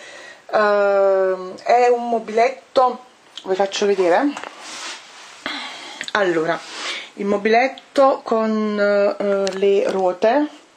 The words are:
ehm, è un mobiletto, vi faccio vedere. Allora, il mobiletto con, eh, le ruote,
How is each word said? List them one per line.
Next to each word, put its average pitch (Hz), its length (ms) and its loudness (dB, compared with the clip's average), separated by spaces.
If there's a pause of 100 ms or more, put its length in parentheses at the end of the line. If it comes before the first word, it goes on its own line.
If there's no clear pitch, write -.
(520)
ehm, 196 1080 2
è 240 260 4
un 240 200 2
mobiletto, 240 960 0 (400)
vi 190 100 -2
faccio 196 320 -2
vedere. 202 460 2 (1800)
Allora, 165 460 0 (560)
il 202 120 -8
mobiletto 240 1000 2
con, 220 540 -2
eh, 202 800 0
le 196 320 2
ruote, 214 580 0 (280)